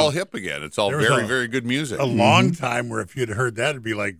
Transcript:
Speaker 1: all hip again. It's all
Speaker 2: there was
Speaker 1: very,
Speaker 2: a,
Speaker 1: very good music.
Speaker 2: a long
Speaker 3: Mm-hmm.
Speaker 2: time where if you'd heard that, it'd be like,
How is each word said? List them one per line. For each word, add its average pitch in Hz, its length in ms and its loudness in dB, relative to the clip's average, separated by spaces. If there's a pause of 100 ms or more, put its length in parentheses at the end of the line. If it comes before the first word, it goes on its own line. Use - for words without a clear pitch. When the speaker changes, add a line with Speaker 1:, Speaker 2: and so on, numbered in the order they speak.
Speaker 1:
all 151 80 2
hip 180 200 -6
again. 76 300 -6
It's 76 160 -6
all 104 100 2
Speaker 2:
there 120 80 0
was 110 120 2
Speaker 1:
very, 127 160 2
Speaker 2:
a, - 20 -4
Speaker 1:
very 123 200 -2
good 117 200 -4
music. 131 340 -2
Speaker 2:
a 139 60 2
long 156 460 4
Speaker 3:
Mm-hmm. 165 120 -6
Speaker 2:
time 120 240 -2
where 113 140 -4
if 90 120 -14
you'd 123 140 -2
heard 110 280 -2
that, 120 140 0
it'd 135 120 -8
be 110 100 -4
like, 104 280 -4